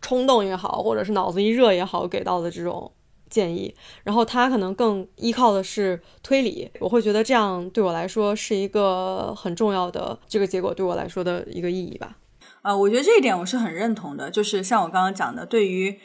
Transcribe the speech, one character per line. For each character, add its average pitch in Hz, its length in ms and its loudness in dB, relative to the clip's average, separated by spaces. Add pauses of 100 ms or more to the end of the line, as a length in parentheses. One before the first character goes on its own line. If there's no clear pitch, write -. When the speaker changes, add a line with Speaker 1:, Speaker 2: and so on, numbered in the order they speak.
Speaker 1:
冲 254 240 0
动 233 180 6
也 190 100 -2
好， - 280 -4
或 226 120 0
者 214 80 0
是 196 100 -4
脑 185 180 0
子 185 120 0
一 208 60 4
热 233 240 6
也 175 100 2
好 180 240 -4
给 190 160 -6
到 180 200 0
的 170 80 -4
这 175 120 -10
种 - 300 -6 (380)
建 175 240 0
议， 196 200 -8 (280)
然 208 120 -4
后 226 100 4
他 247 260 0
可 247 80 2
能 190 160 -2
更 202 320 0 (100)
依 233 160 -2
靠 233 200 4
的 190 100 2
是 190 360 -2 (240)
推 269 200 2
理， - 280 -4 (100)
我 190 80 -2
会 233 120 4
觉 208 120 2
得 214 100 4
这 254 100 -2
样 190 380 2
对 220 120 0
我 180 100 2
来 165 140 -4
说 208 280 0
是 208 200 -4
一 196 140 0
个 190 680 0
很 175 200 -6
重 208 180 2
要 180 180 0
的， - 360 -6
这 214 120 -2
个 196 80 2
结 185 140 -2
果 175 140 -2
对 190 100 -4
我 175 100 -2
来 175 140 -6
说 180 140 -6
的 175 260 -4
一 - 120 -10
个 175 100 -2
意 180 140 -4
义 - 120 -10
吧。 - 200 -14 (460)
Speaker 2:
呃， 202 140 0
我 202 140 4
觉 233 60 4
得 277 60 2
这 427 160 6
一 - 20 6
点 208 160 4
我 175 100 -4
是 254 100 -4
很 214 160 -2
认 214 220 -2
同 147 220 -10
的， 139 140 -8
就 208 120 2
是 202 200 -2
像 202 200 2
我 165 60 -2
刚 185 140 2
刚 190 100 0
讲 170 220 -4
的， 170 120 -10
对 214 200 2
于 190 380 -2